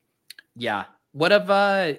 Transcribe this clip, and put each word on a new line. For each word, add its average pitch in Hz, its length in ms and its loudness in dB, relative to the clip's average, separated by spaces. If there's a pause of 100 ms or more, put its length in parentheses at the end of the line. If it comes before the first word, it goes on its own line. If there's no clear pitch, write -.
(560)
Yeah. 110 300 -6 (280)
What 160 180 0
if, 196 180 2
uh, 196 500 0